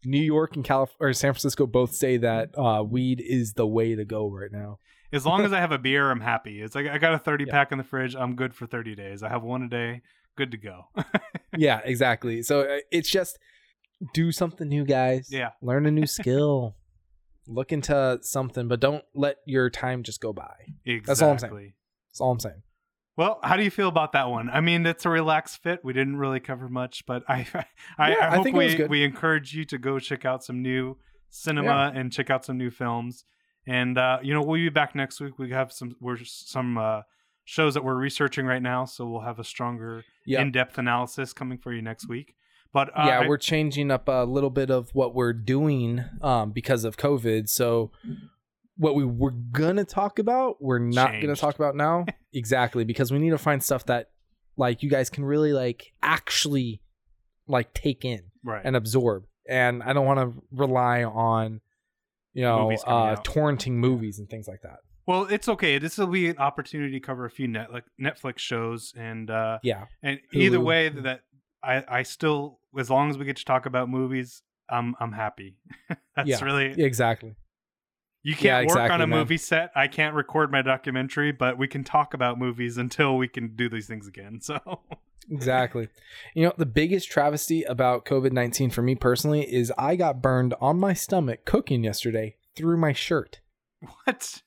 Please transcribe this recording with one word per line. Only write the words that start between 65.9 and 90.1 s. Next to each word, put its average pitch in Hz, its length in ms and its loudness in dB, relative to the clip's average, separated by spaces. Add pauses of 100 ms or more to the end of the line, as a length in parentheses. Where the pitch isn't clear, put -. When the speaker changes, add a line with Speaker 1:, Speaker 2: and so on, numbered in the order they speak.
Speaker 2:
will 202 100 2
be 175 220 2
an 160 80 -4
opportunity 143 540 -4
to 135 80 -6
cover 127 260 -8
a 117 60 -10
few 135 160 -4
net-, 113 260 -6
like, 120 120 -12 (140)
Netflix 131 400 -6
shows, 117 560 -6
and, 113 360 -10
uh, 110 320 -2
Speaker 1:
Yeah. 101 220 -4 (180)
Speaker 2:
and 139 160 -4 (140)
either 185 260 6
Speaker 1:
Hulu. - 60 2
Speaker 2:
way, 160 240 4
that 131 320 -6 (420)
I, 131 240 0
I 123 160 -2
still, 147 560 -2 (180)
as 123 140 -2
long 139 180 4
as 139 80 -4
we 139 80 -6
get 139 120 -6
to - 80 -12
talk 131 200 2
about 127 240 -2
movies, 127 540 -4 (260)
I'm, 120 300 -2
I'm 117 140 -4
happy. 104 420 -8 (260)
<laughs> - 340 -12
That's 143 140 -2
Speaker 1:
Yeah, 127 160 0
Speaker 2:
really 139 380 2
Speaker 1:
exactly. 117 520 0 (880)
Speaker 2:
You 151 100 -2
Speaker 1:
Yeah, 127 260 4
Speaker 2:
can't 123 80 4
work 135 100 6
on 120 80 4
Speaker 1:
exactly, 170 180 4
Speaker 2:
a - 40 2
Speaker 1:
man. 156 120 2
Speaker 2:
movie 156 180 0
set. 165 360 0
I 139 140 4
can't 151 260 0
record 151 380 0
my 139 100 2
documentary, 131 720 0
but 127 260 0
we 131 120 -2
can 131 160 -6
talk - 280 2
about 123 240 -2
movies 120 400 -4
until 131 380 0
we 127 140 0
can 117 260 -8
do 120 140 -2
these 110 180 -8
things 107 200 -12
again. 101 320 -16
<laughs> - 20 -16
So 151 400 -10 (480)
Speaker 1:
Exactly. 127 580 -2 (460)
You 160 120 2
know, 175 120 2
the 165 80 0
biggest 160 440 0
travesty 151 540 0
about 123 420 0
covid 135 280 2
nineteen 123 360 0
for 117 120 -2
me 127 140 2
personally 147 460 2 (120)
is 123 240 0
I 143 180 2
got 151 260 0